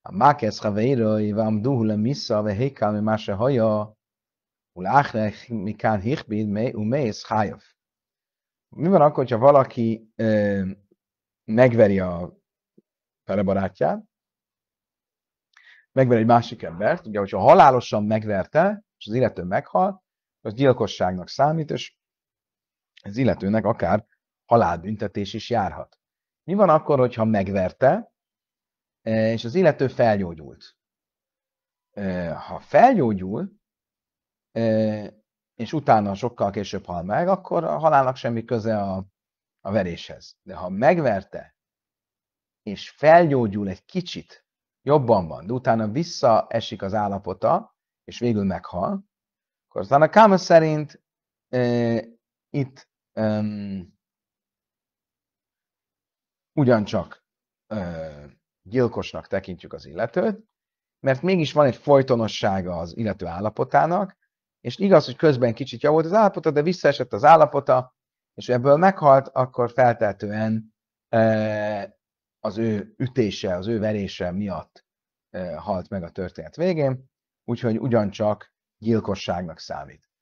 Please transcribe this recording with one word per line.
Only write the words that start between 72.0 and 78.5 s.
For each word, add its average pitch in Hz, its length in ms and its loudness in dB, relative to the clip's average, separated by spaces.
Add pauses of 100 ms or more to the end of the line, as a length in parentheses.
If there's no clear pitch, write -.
az 104 180 -8
ő 110 380 -4
ütése, 104 580 -4
az 92 120 -6
ő 113 120 -2
verése 101 520 -4
miatt, 92 560 -10 (440)
ö, 90 220 -10
halt 87 360 -8
meg 98 140 -8
a 85 80 -14
történet 87 460 -12
végén, 147 480 -2 (400)
úgyhogy 117 340 -2
ugyancsak 107 720 -2 (260)